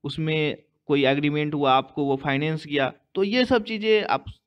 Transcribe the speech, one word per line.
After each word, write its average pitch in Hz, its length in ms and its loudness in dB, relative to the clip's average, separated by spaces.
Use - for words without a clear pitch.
उसमें 156 520 -2
कोई 143 180 2
एग्रीमेंट 147 500 0
हुआ, 143 180 2
आपको 139 320 0
वो 135 120 0
फाइनेंस 147 500 -2
किया, 139 260 -2
तो 190 100 0
ये 240 200 0
सब 240 200 0
चीज़ें 214 400 0
आप 139 200 -2